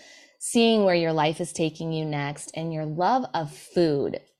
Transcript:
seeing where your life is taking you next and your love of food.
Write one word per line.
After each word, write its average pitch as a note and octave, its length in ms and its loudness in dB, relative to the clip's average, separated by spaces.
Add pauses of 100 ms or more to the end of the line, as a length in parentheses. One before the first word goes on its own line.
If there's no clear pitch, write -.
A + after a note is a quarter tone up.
(380)
seeing A3+ 460 4
where F#3 100 4
your E3 180 2
life D#3 280 2
is F3 120 -6
taking D#3+ 400 -4
you D#3+ 120 -2
next D3 500 -6
and E3 180 -6
your D#3 140 -4
love F3+ 380 0 (100)
of D3+ 180 -4
food. C#3+ 680 0 (200)